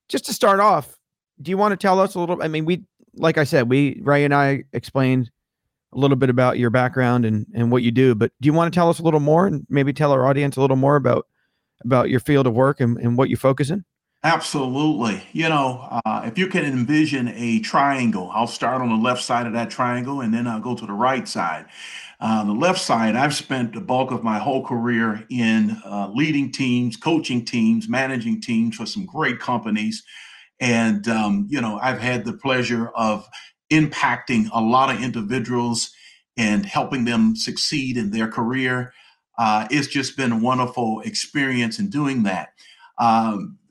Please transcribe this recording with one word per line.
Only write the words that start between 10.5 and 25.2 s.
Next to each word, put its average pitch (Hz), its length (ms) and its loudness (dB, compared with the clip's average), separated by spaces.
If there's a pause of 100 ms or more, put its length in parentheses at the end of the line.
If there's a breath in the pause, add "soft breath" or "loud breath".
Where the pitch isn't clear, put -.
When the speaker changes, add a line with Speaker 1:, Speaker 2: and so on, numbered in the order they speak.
Speaker 1:
a 131 40 -2
little 135 160 4
more 139 200 4
about, 123 300 2 (580)
about 123 260 2
your 127 80 2
field 139 300 2
of 113 60 0
work 131 260 2
and, 120 180 2
and 120 180 0
what - 140 2
you 117 60 2
focus 135 340 2
in? 190 140 -4 (400)
Speaker 2:
Absolutely. 139 1000 0 (100)
You 160 160 0
know, 127 560 -2
uh, 107 200 -2
if 113 120 -6
you 185 120 0
can 175 160 -2
envision 131 640 0
a 113 320 -2
triangle, 120 760 0
I'll 117 140 0
start 127 340 -2
on 120 60 -2
the 113 80 0
left 123 260 0
side 120 240 -2
of 110 60 -6
that 117 180 -4
triangle 123 520 -4
and 113 120 0
then 120 140 -2
I'll 113 100 -4
go 120 160 -6
to 113 120 -10
the 98 60 -10
right 120 360 -2
side. 80 380 -6 (520 loud breath)
Uh, 110 260 0
the 104 80 0
left 175 280 0
side, 113 340 0
I've 143 200 0
spent 127 400 -4
the 110 60 -10
bulk 127 300 0
of 113 140 -4
my 110 140 -2
whole 135 260 -2
career 113 640 -2